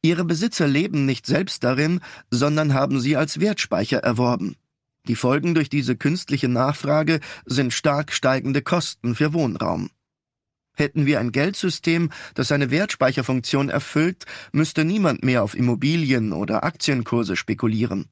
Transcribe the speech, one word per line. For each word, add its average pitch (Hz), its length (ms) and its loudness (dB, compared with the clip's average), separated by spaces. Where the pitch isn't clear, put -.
Ihre 170 220 2
Besitzer 170 440 0
leben 147 380 2
nicht 131 200 -2
selbst 151 380 0
darin, 151 360 2
sondern 147 440 2
haben 139 260 2
sie 143 160 2
als 156 240 -2
Wertspeicher 135 580 0
erworben. 120 560 0
Die 117 80 0
Folgen 151 380 2
durch 156 140 2
diese 127 280 0
künstliche 143 520 -2
Nachfrage 147 720 0
sind 127 280 0
stark 147 400 -2
steigende 135 500 0
Kosten 123 540 -2
für 151 160 0
Wohnraum. 107 580 -2
Hätten 147 300 0
wir 143 120 2
ein 113 140 -2
Geldsystem, 170 760 0
das - 180 0
eine 143 180 2
Wertspeicherfunktion 135 1000 0
erfüllt, 160 580 -2
müsste 156 320 2
niemand 180 400 0
mehr 127 180 4
auf 107 140 -2
Immobilien 123 760 2
oder 95 300 -2
Aktienkurse 117 720 -2
spekulieren. 110 760 -2